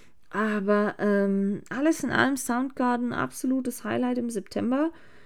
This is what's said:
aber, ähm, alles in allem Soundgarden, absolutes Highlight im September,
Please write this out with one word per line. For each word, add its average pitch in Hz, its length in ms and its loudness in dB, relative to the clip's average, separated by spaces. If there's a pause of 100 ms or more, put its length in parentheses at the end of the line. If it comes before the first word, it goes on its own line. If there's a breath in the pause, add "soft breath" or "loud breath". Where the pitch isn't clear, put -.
(300 loud breath)
aber, 208 680 0
ähm, 202 720 2
alles 302 340 0
in 262 60 -2
allem 262 280 2
Soundgarden, 247 760 -2
absolutes 254 680 -2
Highlight 240 340 0
im 233 140 -4
September, 233 600 0 (340 loud breath)